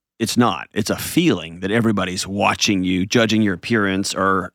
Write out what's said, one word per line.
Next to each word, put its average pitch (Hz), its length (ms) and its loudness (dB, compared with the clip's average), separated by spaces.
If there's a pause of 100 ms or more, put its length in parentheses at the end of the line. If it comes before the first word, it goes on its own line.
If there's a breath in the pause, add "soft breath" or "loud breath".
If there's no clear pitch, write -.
(200)
it's 113 180 -4
not. 87 380 0
It's 107 160 -2
a 92 60 -2
feeling 87 640 0
that 95 100 -4
everybody's 101 560 0
watching 98 580 0
you, 92 220 0
judging 110 360 2
your 98 120 2
appearance 98 600 -2
or 95 400 0